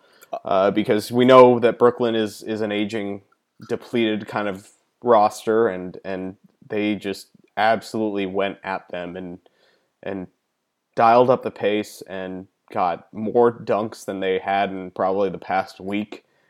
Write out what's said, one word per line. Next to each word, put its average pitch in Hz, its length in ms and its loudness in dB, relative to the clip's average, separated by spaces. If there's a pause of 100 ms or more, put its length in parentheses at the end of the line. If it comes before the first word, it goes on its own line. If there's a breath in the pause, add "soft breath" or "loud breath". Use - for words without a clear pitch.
(440 soft breath)
uh, 98 280 2
because 104 380 -2
we 120 140 2
know 127 360 10
that 113 200 0
Brooklyn 120 360 2
is, 107 280 -4
is 110 160 -6
an 104 140 -4
aging, 101 480 -6 (480)
depleted 107 580 -4
kind 104 220 -4
of 95 180 -10 (340)
roster, 110 680 2
and, 90 340 -8
and 92 320 -8 (320)
they 107 280 -2
just 95 320 -10 (280)
absolutely 107 720 -2
went 95 400 -4
at 95 240 -8
them 87 260 -10
and, 90 240 -12 (640)
and 95 240 -10 (680)
dialed 123 340 6
up 123 140 2
the 107 80 -6
pace 104 560 -4
and 92 400 -12 (240)
got - 420 -4
more 117 380 2
dunks 113 540 -4
than 95 140 -8
they 95 200 -2
had 98 320 -2
in 92 200 -12
probably 95 380 -2
the 87 80 -8
past - 420 -6
week 101 460 -8 (240)